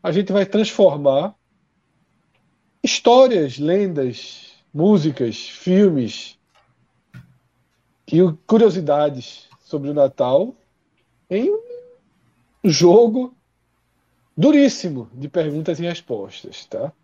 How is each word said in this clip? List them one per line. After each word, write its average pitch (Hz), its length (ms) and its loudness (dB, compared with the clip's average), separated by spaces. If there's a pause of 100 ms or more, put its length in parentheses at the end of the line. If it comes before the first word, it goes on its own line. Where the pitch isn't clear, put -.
a 165 100 -6
gente 190 220 -2
vai 196 140 0
transformar 165 880 0 (1500)
histórias, 233 760 2
lendas, 156 840 -4 (300)
músicas, 151 640 0
filmes 180 1000 -2 (1700)
e 165 100 4
o-, 170 240 0
curiosidades 151 1000 0 (140)
sobre 143 280 -10
o 147 40 -8
Natal 139 600 0 (760)
em 226 220 -2
um 427 80 -4 (1080)
jogo 220 640 2 (1040)
duríssimo 196 760 2
de 135 160 -14
perguntas 156 500 -6
e 170 40 -8
respostas, - 840 -12
tá? - 260 -10 (120)